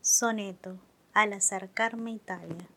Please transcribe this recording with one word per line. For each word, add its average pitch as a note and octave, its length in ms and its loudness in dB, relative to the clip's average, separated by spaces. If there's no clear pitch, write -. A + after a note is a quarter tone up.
Soneto G3 760 0
al G#3 220 6
acercarme A3+ 760 -2
a - 20 -8
Italia F3 520 -8